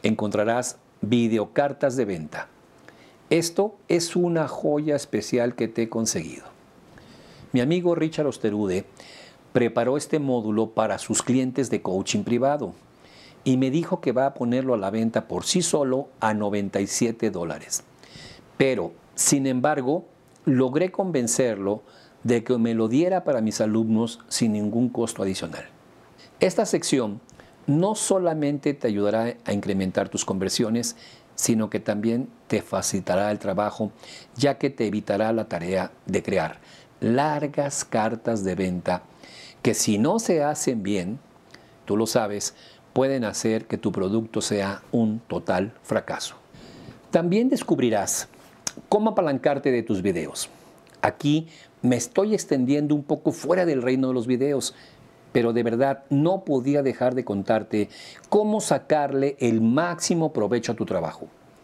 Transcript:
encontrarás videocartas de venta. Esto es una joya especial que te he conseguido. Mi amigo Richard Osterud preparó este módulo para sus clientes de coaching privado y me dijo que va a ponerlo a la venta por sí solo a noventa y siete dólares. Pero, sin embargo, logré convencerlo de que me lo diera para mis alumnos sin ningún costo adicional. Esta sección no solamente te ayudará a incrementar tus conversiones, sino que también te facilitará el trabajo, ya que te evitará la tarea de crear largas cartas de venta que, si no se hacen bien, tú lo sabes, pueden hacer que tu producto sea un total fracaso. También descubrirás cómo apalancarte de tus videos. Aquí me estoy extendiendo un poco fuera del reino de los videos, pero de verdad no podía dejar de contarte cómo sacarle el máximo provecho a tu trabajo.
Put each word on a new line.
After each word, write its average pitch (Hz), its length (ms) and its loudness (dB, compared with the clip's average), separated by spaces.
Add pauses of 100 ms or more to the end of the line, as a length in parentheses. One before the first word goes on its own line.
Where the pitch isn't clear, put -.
encontrarás 107 760 0 (240)
videocartas 120 960 0
de 131 80 0
venta. 85 460 -8 (800)
Esto 165 480 0 (100)
es 165 300 0
una 165 320 2
joya 151 480 0
especial 123 580 -2
que 113 140 -2
te 117 140 -2
he 110 60 -4
conseguido. 110 540 -4 (1120)
Mi 123 80 4
amigo 170 340 2
Richard 156 320 -2
Osterud 104 560 -2 (720)
preparó 120 420 2
este 143 240 -2
módulo 113 520 0
para 110 260 0
sus - 260 -2
clientes 127 460 0
de 107 120 -2
coaching 98 440 -2
privado 120 480 0 (720)
y 131 100 4
me 131 160 2
dijo 170 300 0
que 135 100 0
va 127 140 2
a 135 80 0
ponerlo 127 400 0
a 113 40 2
la 98 120 -2
venta 110 400 -2
por - 160 -4
sí - 160 2
solo 139 480 0 (100)
a 107 140 2
noventa 101 480 0
y 101 60 0
siete 117 440 0
dólares. 85 520 -6 (760)
Pero, 127 340 2 (240)
sin 135 320 2
embargo, 135 560 0 (400)
logré 139 480 2
convencerlo 117 880 0 (440)
de 117 180 2
que 123 140 0
me 117 160 2
lo 113 160 0
diera 175 340 2
para 135 160 0
mis 110 220 -2
alumnos 110 640 0
sin 113 240 0
ningún 107 380 0
costo 117 340 -4
adicional. - 460 -6 (720)
Esta 185 240 2
sección 117 560 0 (460)
no 180 260 2
solamente 156 800 0
te 135 140 -4
ayudará 107 480 0 (100)
a 104 80 -2
incrementar 95 560 -2
tus - 160 -4
conversiones, 107 680 -2 (400)
sino 110 340 0
que 104 100 -4
también 113 480 -2 (200)
te 104 160 0
facilitará 95 680 -2
el 104 80 -2
trabajo, 104 540 -4 (440)
ya 135 220 2
que 139 140 -2
te 117 160 -2
evitará 104 460 0
la 110 140 -2
tarea 90 440 -4 (160)
de 95 160 -2
crear 85 380 -2 (380)
largas 143 840 0
cartas 113 580 -2
de 92 120 -2
venta 90 480 -2 (580)
que, 220 140 2
si 208 240 0
no 165 180 2
se 180 260 2
hacen 143 380 -2
bien, 98 380 -2 (640)
tú 101 100 -2
lo 110 120 2
sabes, 104 480 -2 (360)
pueden 131 320 2
hacer 110 440 -2
que 104 100 -4
tu 98 140 -2
producto 104 500 -2
sea 98 400 -2 (100)
un 113 280 2
total 92 640 -2
fracaso. - 540 -4 (720)
También 180 380 4
descubrirás 123 800 0 (600)
cómo 214 220 4
apalancarte 143 600 2
de 120 120 2
tus 101 180 0
videos. 87 480 -2 (540)
Aquí 156 460 2 (340)
me 123 140 4
estoy 202 360 0
extendiendo 147 600 2
un 147 80 -4
poco 147 280 -2
fuera 175 360 0
del 135 160 0
reino 131 240 2
de 127 80 0
los 117 100 -2
videos, 127 480 0 (580)
pero 117 220 2
de 120 80 2
verdad 120 480 0
no 170 340 2
podía 139 380 2
dejar 127 320 0
de 127 100 -2
contarte 104 640 0 (420)
cómo 208 320 2
sacarle 139 800 0
el 113 220 2
máximo 160 720 2
provecho 113 380 0
a 107 40 -2
tu 107 100 -4
trabajo. 82 420 -4 (360)